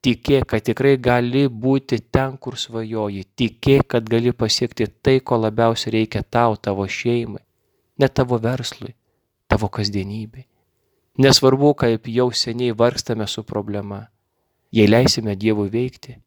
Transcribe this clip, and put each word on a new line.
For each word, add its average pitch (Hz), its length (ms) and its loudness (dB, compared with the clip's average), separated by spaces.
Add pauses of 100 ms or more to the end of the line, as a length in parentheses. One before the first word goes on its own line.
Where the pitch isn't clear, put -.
tikėk, 131 460 2
kad 113 100 0
tikrai 131 300 2 (100)
gali 123 480 2
būti 123 480 -2 (160)
ten, 135 240 0
kur 120 240 -12
svajoji, 110 640 -6 (100)
tikėk, 135 560 2
kad 117 160 -2
gali 117 320 0
pasiekti 113 480 -2
tai, - 320 0
ko 127 240 0
labiausiai 113 540 0
reikia 110 260 -2
tau, 120 320 0
tavo 101 320 -4
šeimai, 113 540 -4 (580)
net 139 160 2
tavo 123 240 0
verslui, 120 540 -6 (580)
tavo 110 240 0
kasdienybei. 104 680 -8 (760)
Nesvarbu, 135 560 6
kaip 113 320 0
jau 120 240 0
seniai 117 480 -4
vargstame 117 480 0
su - 160 -8
problema, 101 600 -8 (680)
jei 110 160 4
leisime 110 480 2
Dievui 104 400 -2
veikti 123 400 -8 (140)